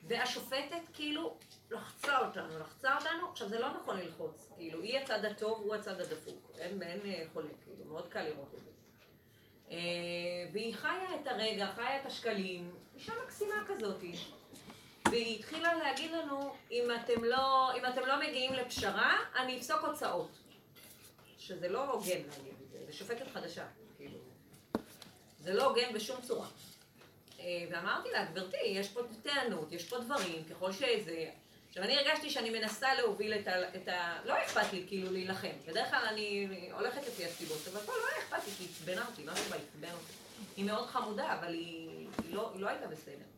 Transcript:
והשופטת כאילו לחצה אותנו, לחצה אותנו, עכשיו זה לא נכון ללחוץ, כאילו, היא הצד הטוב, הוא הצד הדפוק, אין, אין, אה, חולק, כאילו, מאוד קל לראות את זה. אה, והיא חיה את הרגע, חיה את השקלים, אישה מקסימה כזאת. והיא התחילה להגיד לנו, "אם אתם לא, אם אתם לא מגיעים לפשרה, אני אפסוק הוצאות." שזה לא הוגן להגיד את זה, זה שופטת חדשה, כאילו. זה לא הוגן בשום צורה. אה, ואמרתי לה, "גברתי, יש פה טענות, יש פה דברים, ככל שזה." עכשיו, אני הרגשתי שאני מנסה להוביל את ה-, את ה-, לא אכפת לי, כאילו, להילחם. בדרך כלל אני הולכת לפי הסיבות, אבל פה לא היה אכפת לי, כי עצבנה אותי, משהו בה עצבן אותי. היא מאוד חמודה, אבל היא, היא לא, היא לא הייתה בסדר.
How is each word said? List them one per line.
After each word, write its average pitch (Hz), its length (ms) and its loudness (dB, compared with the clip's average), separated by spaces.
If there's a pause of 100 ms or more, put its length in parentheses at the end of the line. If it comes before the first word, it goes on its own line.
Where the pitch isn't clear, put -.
והשופטת 254 720 0 (120)
כאילו 302 420 -2 (360)
לחצה 269 480 2
אותנו, 165 400 0
לחצה 262 380 2
אותנו, 311 360 0
עכשיו 208 160 -4
זה 226 100 0
לא 254 100 2 (120)
נכון 208 200 -2
ללחוץ, 165 560 -6
כאילו, 165 260 -6
היא 240 160 2
הצד 214 260 2
הטוב, 214 400 0
הוא 214 100 2
הצד 196 260 -4
הדפוק, - 580 -6
אין, 180 240 -4
אין, 175 220 -4
אה, 175 280 -2
חולק, 151 180 -4 (140)
כאילו, - 280 -14
מאוד 175 160 -6
קל 196 140 -4
לראות 147 320 -6
את - 100 -12
זה. - 60 -16 (1000)
אה, 170 60 -6 (760)
והיא 220 220 -2
חיה 359 480 0
את - 40 -4
הרגע, 214 400 2 (100)
חיה 269 240 2
את 262 60 -6
השקלים, 185 640 0 (260)
אישה - 160 -6 (140)
מקסימה 415 280 -2 (140)
כזאת. 214 320 -2 (1080)
והיא 226 280 2
התחילה 330 360 2
להגיד 311 360 0
לנו, 277 440 -2 (160)
"אם 240 140 2 (200)
אתם 233 200 4
לא, 269 520 6
אם 254 100 0
אתם 254 200 2
לא 285 140 6
מגיעים 262 320 2
לפשרה, 233 640 4 (200)
אני 254 220 2
אפסוק 311 260 2
הוצאות." - 460 0 (1080)
שזה 180 300 -4
לא 254 240 2
הוגן 214 180 0
להגיד 143 420 -2 (100)
את - 100 -16
זה, - 140 -12
זה 151 60 -12
שופטת 233 420 -4
חדשה, 170 300 -6 (320)
כאילו. 139 220 -12 (1200)
זה 180 140 0
לא 247 100 8
הוגן 247 300 8
בשום 254 280 0
צורה. - 260 -2 (920)
אה, 180 40 -10 (260)
ואמרתי 214 400 0
לה, 214 140 2
"גברתי, 180 320 -4 (100)
יש 196 220 2
פה 240 120 -4 (220)
טענות, 226 500 0
יש 165 120 -4
פה 247 140 -4
דברים, 190 520 0
ככל 185 220 0
שזה." 170 580 2 (380)
עכשיו, 180 140 -4
אני 254 160 6
הרגשתי 294 320 4
שאני 226 200 0
מנסה 226 440 4
להוביל 214 400 4
את 202 140 0
ה-, 185 280 2
את 185 120 -6
ה-, 170 360 0
לא 180 100 2 (100)
אכפת - 280 4
לי, 185 160 -2
כאילו, 185 240 0
להילחם. 185 360 0 (180)
בדרך 233 240 0
כלל 254 180 4
אני 208 400 0 (240)
הולכת 233 340 -2
לפי 180 180 -4
הסיבות, 165 340 -4 (140)
אבל 208 80 -4
פה 214 120 -4
לא 453 200 2
היה 622 120 0
אכפת - 240 -2
לי, 196 100 -4
כי 180 140 -8
עצבנה 190 340 -2
אותי, - 160 -10 (100)
משהו 202 180 0
בה 170 60 -2
עצבן 151 360 -8
אותי. 170 200 -10 (440)
היא 196 80 0
מאוד 220 220 2
חמודה, 220 540 0
אבל 170 120 -4
היא, 165 360 -4 (360)
היא 165 100 -6
לא, 220 200 0
היא 190 80 -6
לא 208 60 2
הייתה - 180 -2
בסדר. 147 380 -10 (140)